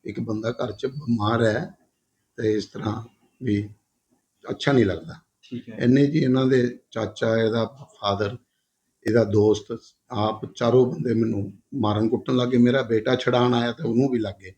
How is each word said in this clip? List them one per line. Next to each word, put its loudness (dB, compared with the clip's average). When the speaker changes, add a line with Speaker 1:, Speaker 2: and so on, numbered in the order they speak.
Speaker 1:
ਇੱਕ -10
ਬੰਦਾ -6
ਘਰ -6
'ਚ -10
ਬਿਮਾਰ 0
ਹੈ -2
ਤੇ 0
ਇਸ -2
ਤਰ੍ਹਾਂ -6
ਵੀ -2
ਅੱਛਾ -2
ਨਹੀਂ 6
ਲੱਗਦਾ।" -6
Speaker 2:
ਠੀਕ -16
ਹੈ। -16
Speaker 1:
ਇੰਨੇ 4
'ਚ 0
ਹੀ 0
ਇਹਨਾਂ 2
ਦੇ 0
ਚਾਚਾ, -2
ਇਹਦਾ 0
ਫਾਦਰ, -4
ਇਹਦਾ 4
ਦੋਸਤ, 2
ਆਪ -4
ਚਾਰੋਂ 4
ਬੰਦੇ -4
ਮੈਨੂੰ -2
ਮਾਰਨ 0
ਕੁੱਟਣ -2
ਲੱਗੇ। 0
ਮੇਰਾ 4
ਬੇਟਾ 0
ਛਡਾਣ 2
ਆਇਆ 0
ਤੇ -10
ਉਹਨੂੰ 2
ਵੀ 0
ਲੱਗ -4
ਗਏ। -18